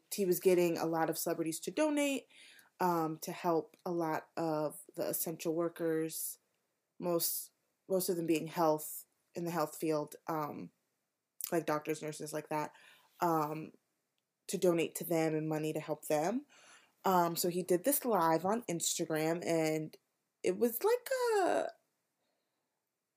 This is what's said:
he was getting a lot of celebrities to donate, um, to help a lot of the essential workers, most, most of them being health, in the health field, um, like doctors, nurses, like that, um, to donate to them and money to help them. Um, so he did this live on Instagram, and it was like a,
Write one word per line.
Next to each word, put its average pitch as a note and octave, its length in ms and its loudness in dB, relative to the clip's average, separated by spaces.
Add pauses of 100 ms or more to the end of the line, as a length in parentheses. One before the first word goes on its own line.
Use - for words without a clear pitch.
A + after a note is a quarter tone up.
(140)
he G3+ 100 0
was F3+ 140 4
getting F3 400 4
a - 80 -2
lot D#3+ 240 0
of D#3+ 80 -4
celebrities E3 400 -4
to - 140 -8
donate, D4 560 0 (500)
um, E3 440 0
to F3+ 100 -6
help D#3+ 520 0
a F#3 60 -6
lot D#3+ 460 -2
of D#3 400 -2 (180)
the - 140 -6
essential D#3+ 480 -4
workers, E3 800 -2 (640)
most, - 500 -2 (380)
most F#3+ 220 0
of F3 60 0
them E3 100 -2
being D#3+ 200 2
health, D#3 600 0 (280)
in F3 100 -6
the E3+ 60 -4
health D#3 240 -2
field, D3+ 400 -2 (140)
um, D#3+ 420 -6 (800)
like D#3+ 160 0
doctors, D3+ 340 -2
nurses, D3+ 320 -8
like D3+ 180 -6
that, D3+ 200 -2 (500)
um, D#3 520 0 (760)
to G3+ 100 -4
donate E3+ 380 2
to F3 100 -8
them D#3+ 300 2
and D#3 140 0
money D#3 240 -2
to D#3 80 -4
help D3+ 260 -6
them. E3+ 360 2 (640)
Um, F3 300 4
so F3+ 140 0
he F3 160 -2
did F3 180 2
this C#4 220 2
live E3 400 4
on A3+ 260 0
Instagram, E3 720 -2
and D#3 520 0 (480)
it F3+ 120 0
was A3+ 280 0
like B4 260 0 (300)
a, F4 240 2 (1500)